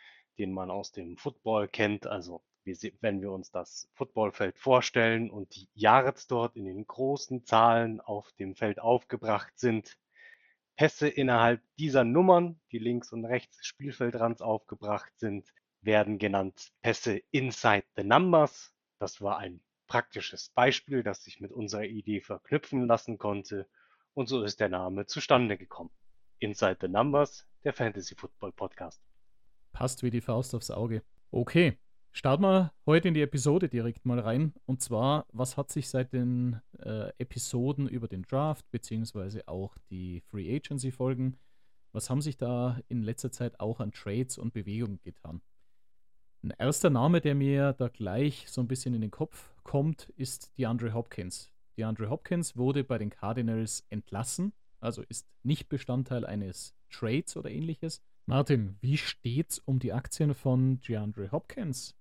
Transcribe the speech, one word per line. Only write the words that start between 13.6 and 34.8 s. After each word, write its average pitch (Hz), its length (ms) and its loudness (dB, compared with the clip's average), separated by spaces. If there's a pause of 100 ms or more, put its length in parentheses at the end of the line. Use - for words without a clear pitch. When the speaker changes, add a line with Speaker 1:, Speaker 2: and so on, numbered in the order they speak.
Speaker 1:
Spielfeldrands 120 760 -2
aufgebracht 104 720 -4
sind, 101 320 -6 (340)
werden 104 380 4
genannt 98 600 -2
Pässe 110 400 0 (100)
inside 127 540 2 (100)
the 101 80 -4
numbers. 151 720 4 (260)
Das 98 220 -8
war 98 160 -2
ein 87 240 -12 (260)
praktisches - 600 -4
Beispiel, 131 520 2
das 107 220 -6
sich - 160 -20
mit 101 140 -12
unserer 107 320 -6
Idee 104 340 -4
verknüpfen 127 680 -2
lassen 117 300 2
konnte. 101 500 -4 (460)
Und 131 140 -4
so 123 160 -2
ist 104 160 -4
der 104 100 2
Name 92 360 -2
zustande 123 520 2
gekommen. - 340 -16 (480)
Inside 104 420 0
the 90 80 -2
Numbers, 139 580 2 (160)
der 147 80 -2
Fantasy 104 440 -4
Football - 360 -12
Podcast. - 500 -10 (720)
Speaker 2:
Passt 131 320 -4
wie 123 80 0
die 117 100 0
Faust 127 320 -2
aufs - 180 -6
Auge. 113 320 -2 (280)
Okay, 151 460 4 (340)
starten 143 320 2
wir 190 300 6 (140)
heute 165 220 6
in 165 40 4
die 151 80 2
Episode 147 480 2
direkt 117 360 -2
mal 123 140 2
rein. 123 340 0 (120)
Und 131 160 -2